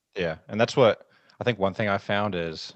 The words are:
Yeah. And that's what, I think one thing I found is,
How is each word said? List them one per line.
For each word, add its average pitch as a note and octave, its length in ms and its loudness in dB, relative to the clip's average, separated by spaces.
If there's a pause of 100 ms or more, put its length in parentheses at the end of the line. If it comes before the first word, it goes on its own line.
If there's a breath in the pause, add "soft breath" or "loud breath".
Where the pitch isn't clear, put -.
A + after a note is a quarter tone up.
(160)
Yeah. E2 220 -2 (100)
And G#2+ 120 -2
that's - 160 2
what, A#2 320 4 (320 soft breath)
I - 40 -8
think A#2 140 0
one F#2+ 160 0
thing G#2+ 140 -2
I G2 100 0
found G#2 360 -2
is, E2 420 -6